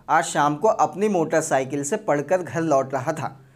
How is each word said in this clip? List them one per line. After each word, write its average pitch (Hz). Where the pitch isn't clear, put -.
आज 160
शाम 147
को 180
अपनी 190
मोटरसाइकिल 147
से 214
पढ़कर 156
घर 165
लौट 135
रहा 139
था, 151